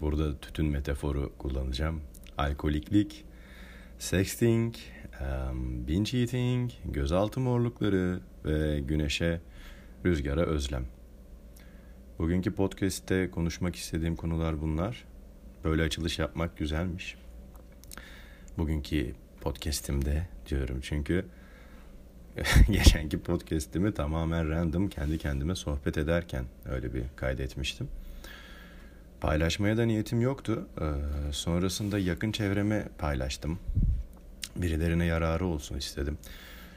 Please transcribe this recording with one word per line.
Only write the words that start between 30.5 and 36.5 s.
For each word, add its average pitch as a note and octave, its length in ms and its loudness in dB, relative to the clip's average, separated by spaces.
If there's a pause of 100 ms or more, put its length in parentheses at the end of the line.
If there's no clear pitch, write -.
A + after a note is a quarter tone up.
Ee, E2 40 -2 (480)
sonrasında F#2 680 0
yakın F#2+ 340 2
çevreme G#2 560 2 (100)
paylaştım. D2 600 -2 (1000)
Birilerine E2+ 480 2
yararı E2 420 2
olsun D#2 300 -2
istedim. D2 420 -4 (580)